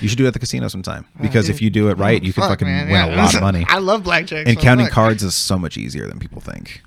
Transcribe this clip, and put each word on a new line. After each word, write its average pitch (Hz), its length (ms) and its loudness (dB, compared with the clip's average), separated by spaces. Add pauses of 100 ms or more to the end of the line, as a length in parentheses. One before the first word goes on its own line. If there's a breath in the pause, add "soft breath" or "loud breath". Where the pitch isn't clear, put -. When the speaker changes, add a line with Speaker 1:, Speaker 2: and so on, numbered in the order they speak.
Speaker 1:
You 107 80 0
should 117 80 -2
do 131 80 4
it 127 40 4
at 113 40 -2
the - 60 -4
casino 123 300 -4
sometime - 380 -10
Speaker 2:
Oh, - 140 -14
Speaker 1:
because 110 240 2
Speaker 2:
dude. 107 100 0
Speaker 1:
if - 60 -6
you 110 80 2
do 104 200 2
it 90 100 0
right, 101 220 2
you 95 120 -2
can - 80 0
Speaker 2:
Fuck, 196 80 2
Speaker 1:
fucking 95 180 0
Speaker 2:
man. 90 200 -2
Speaker 1:
win 98 80 2
Speaker 2:
Yeah. 85 200 2
Speaker 1:
a - 0 -
lot - 200 2
of 98 60 0
money. 92 240 2
Speaker 2:
<laughs> - 40 -4
I 175 80 4
love 196 260 0
blackjack, 165 440 -2
Speaker 1:
And 117 100 4
Speaker 2:
so - 60 -2
Speaker 1:
counting 123 240 6
Speaker 2:
fuck. - 60 -4
Speaker 1:
cards 110 280 2
is 95 140 -2
so 95 240 0
much 80 180 -6
easier 58 300 -8
than 50 100 -12
people - 240 -12
think. - 460 -14